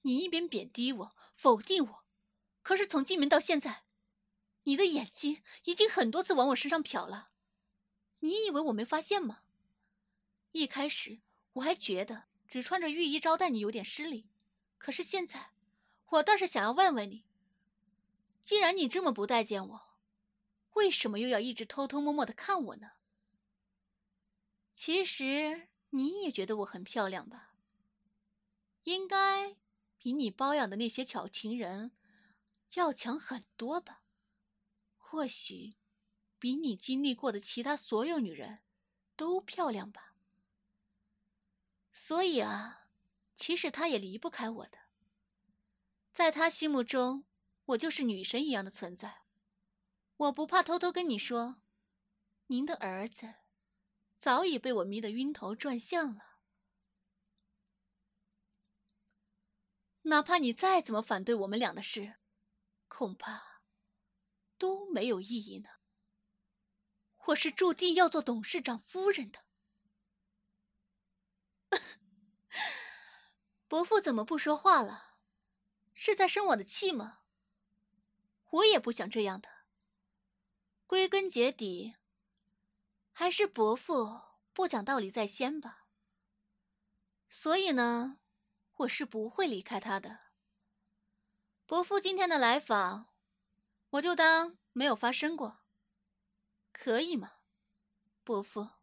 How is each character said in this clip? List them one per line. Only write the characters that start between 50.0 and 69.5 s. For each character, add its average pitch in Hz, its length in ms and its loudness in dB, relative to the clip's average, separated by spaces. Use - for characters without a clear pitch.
我 285 160 0
不 302 120 -2
怕 359 160 4
偷 349 160 0
偷 359 140 0
跟 359 180 -2
你 240 80 0
说， 240 460 -6
您 262 180 -2
的 339 100 -2
儿 190 320 -6
子 226 260 -18
早 285 260 2
已 320 140 0
被 262 140 -2
我 202 120 2
迷 202 160 -6
得 214 100 -6
晕 262 220 -4
头 208 220 -8
转 247 240 -4
向 294 360 -2
了。 - 180 -20
哪 311 140 6
怕 330 160 2
你 269 160 4
再 370 300 4
怎 - 100 -6
么 214 80 0
反 202 240 -2
对 240 100 2
我 202 120 -2
们 208 120 -2
俩 196 160 0
的 175 60 -10
事， 208 360 -10
恐 196 260 -6
怕 - 480 -14
都 392 320 -2
没 233 160 -2
有 226 120 0
意 190 80 -10
义 202 340 -8
呢。 208 100 -20
我 311 60 6
是 302 160 0
注 359 220 4
定 359 220 2
要 349 120 8
做 320 140 0
董 233 240 -4
事 - 160 -4
长 240 200 -6
夫 381 300 -2
人 285 200 0
的。 - 140 -20